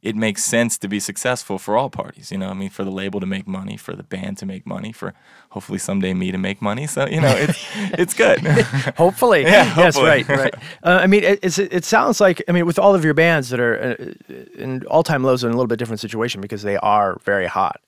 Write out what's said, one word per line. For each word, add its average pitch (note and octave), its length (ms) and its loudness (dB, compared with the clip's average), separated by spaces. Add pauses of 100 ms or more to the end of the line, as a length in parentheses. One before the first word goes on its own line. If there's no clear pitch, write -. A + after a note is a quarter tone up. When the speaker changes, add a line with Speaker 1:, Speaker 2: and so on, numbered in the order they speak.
Speaker 1:
it A2 140 -6
makes G#2+ 280 -2
sense A#2 360 0
to G2+ 80 -8
be G2+ 120 -2
successful G2+ 600 -4
for G#2 180 -2
all C3+ 120 0
parties, - 420 -12
you G2 60 -6
know, F#2+ 120 -6
I F#2+ 60 -8
mean, G2 140 -8
for G2 140 -10
the G2 60 -6
label F#2+ 300 -6
to F#2 80 -6
make F#2+ 200 -6
money, F#2+ 300 -10
for - 180 -14
the F#2+ 60 -16
band G2 380 -10
to G2 80 -10
make F#2+ 180 -12
money, G2 260 -10
for G2 220 -12 (360)
hopefully - 280 -10
someday F#2+ 380 -2
me F#2 160 -2
to F#2 80 -4
make F#2+ 200 -6
money. A2+ 280 -4
So, C#3 200 -2
you D#3+ 140 -2
know, C#3+ 160 4
it's, D3+ 320 -2
Speaker 2:
<laughs> - 60 -14
Speaker 1:
it's F3+ 400 -4
good. G#3 240 4
<laughs> C#3 580 0
Speaker 2:
Hopefully. F#3 460 4
Speaker 1:
Yeah, F3 220 6 (120)
Speaker 2:
Yes, E3 180 6
Speaker 1:
hopefully. C#3 280 4
Speaker 2:
right, - 60 -10
right. C#3 260 0 (280)
Uh, F3+ 200 6
I - 40 4
mean, G3 160 6
it, G3 200 2
it's, F#3 160 -2
it F3+ 260 -2
sounds - 340 2
like, F#3+ 280 4
I F3+ 40 0
mean, F3 140 4
with F3 140 0
all G3 160 6
of D#3+ 100 2
your D#3 80 4
bands D#3 360 4
that B2 100 -2
are, A#2+ 400 0
uh, - 340 -14 (240)
in C3 300 -6
All D#3+ 160 -2
Time C#3+ 200 -2
Low's B2+ 200 0
in A#2+ 80 -2
a - 20 -2
little B2 140 0
bit A2 100 -2
different A2+ 220 -8
situation A2 420 -6
because G2+ 220 -10
they G2+ 140 -2
are G#2 460 0
very G2+ 220 0
hot. F2 420 -2